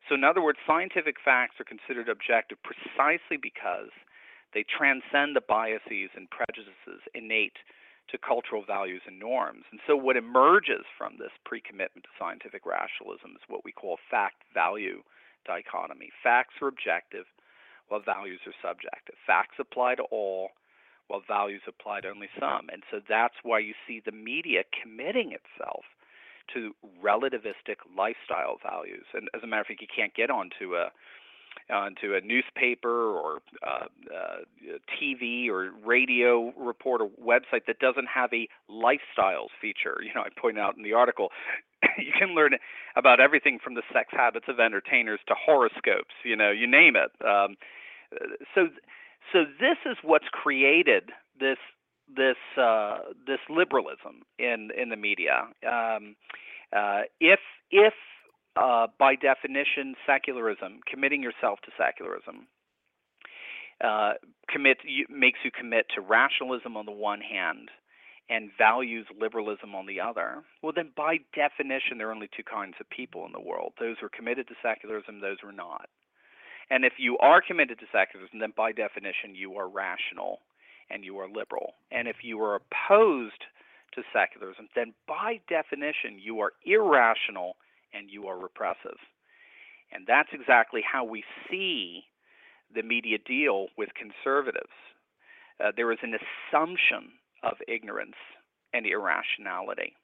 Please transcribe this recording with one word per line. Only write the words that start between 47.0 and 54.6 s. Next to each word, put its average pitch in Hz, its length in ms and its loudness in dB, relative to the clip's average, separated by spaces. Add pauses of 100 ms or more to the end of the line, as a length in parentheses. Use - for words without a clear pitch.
Um, 101 300 4 (1000)
so, 180 140 4 (640)
so 175 120 6 (160)
this 294 260 4
is 254 160 -4
what's 156 300 4
created 139 760 4 (280)
this, 135 200 0 (560)
this, 131 220 4 (240)
uh, 110 380 4 (280)
this 135 220 -4
liberalism 120 760 -2 (160)
in, 117 320 -4 (100)